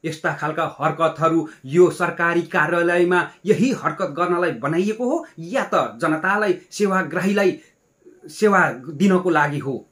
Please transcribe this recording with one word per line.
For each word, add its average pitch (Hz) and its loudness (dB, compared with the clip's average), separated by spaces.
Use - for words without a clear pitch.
यस्ता 160 -6
खालका 151 -6
हरकतहरू 156 0
यो 175 6
सरकारी 170 0
कार्यालयमा 175 2
यही 214 2
हरकत 156 -4
गर्नलाई 175 0
बनाइएको 196 -2
हो 320 -2
या 175 -4
त 120 0
जनतालाई, 185 0
सेवाग्राहीलाई 185 0
सेवा 196 2
दिनको 180 2
लागि 147 0
हो? 135 -6